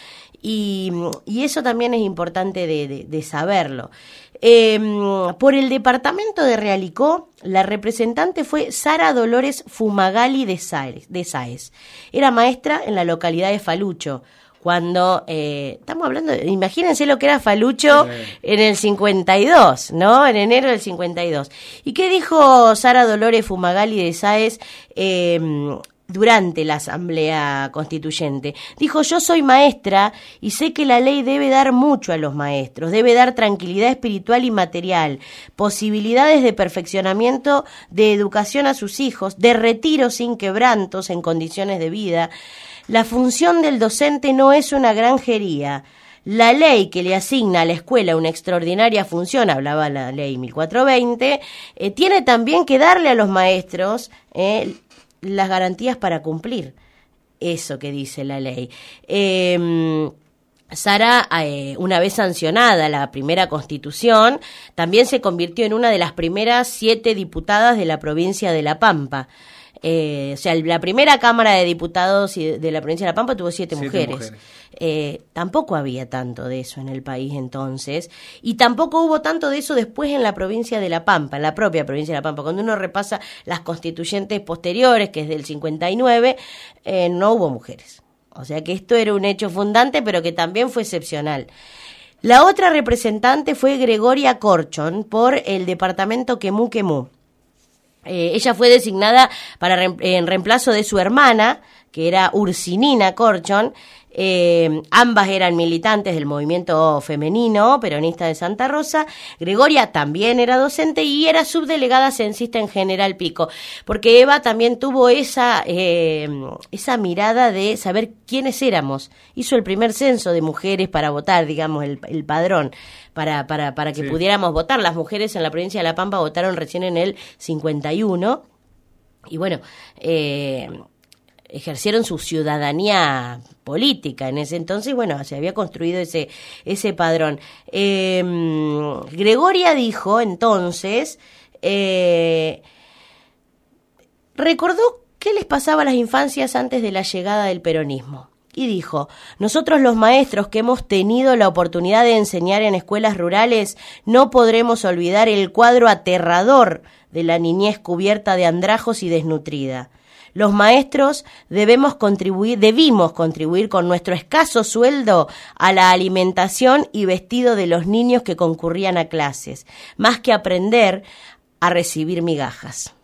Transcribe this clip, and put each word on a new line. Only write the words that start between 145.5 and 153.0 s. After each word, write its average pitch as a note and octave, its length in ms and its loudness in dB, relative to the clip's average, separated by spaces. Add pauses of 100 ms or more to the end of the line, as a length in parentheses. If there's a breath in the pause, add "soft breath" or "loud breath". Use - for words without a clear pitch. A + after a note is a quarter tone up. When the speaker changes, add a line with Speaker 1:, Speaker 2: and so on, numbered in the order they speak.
Speaker 1:
a - 20 0
las C4+ 80 0
infancias C4 640 -2
antes B3+ 260 -2
de G#3+ 100 -4
la F#3+ 120 -4
llegada G3+ 420 -4
del F#3 160 -4
peronismo. C#3+ 680 -6 (240)
Y C4 140 -4
dijo: E3 400 -4 (320 loud breath)
"Nosotros D#4 400 2
los B3 160 4
maestros A3+ 540 4
que A3 100 -2
hemos B3 280 0
tenido A#3 500 2
la G#3 100 4
oportunidad F3 560 2
de A#3 140 4
enseñar G3 460 0
en G#3 120 0
escuelas G#3 420 -2